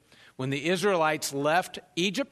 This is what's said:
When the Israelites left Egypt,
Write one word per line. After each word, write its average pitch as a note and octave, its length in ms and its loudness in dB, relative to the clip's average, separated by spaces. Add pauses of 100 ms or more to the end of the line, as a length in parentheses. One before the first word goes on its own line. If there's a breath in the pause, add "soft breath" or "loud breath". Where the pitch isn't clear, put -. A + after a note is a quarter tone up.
(380 loud breath)
When C3 120 -4
the C#3 180 -2
Israelites D#3+ 680 0
left D3+ 420 0 (180)
Egypt, F#3+ 360 -2